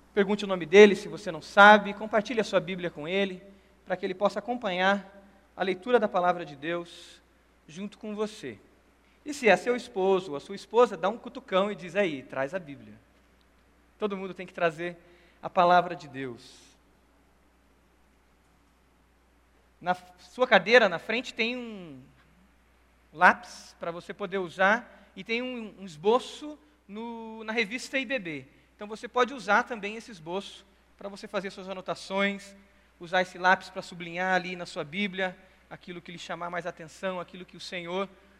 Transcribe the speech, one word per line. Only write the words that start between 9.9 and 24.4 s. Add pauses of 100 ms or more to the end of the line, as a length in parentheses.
ou
a
sua
esposa,
dá
um
cutucão
e
diz:
"Aí,
traz
a
Bíblia." (1000)
Todo
mundo
tem
que
trazer (460)
a
palavra
de
Deus. (3250)
Na
f-,
sua
cadeira,
na
frente,
tem
um (1120)
lápis
para
você
poder
usar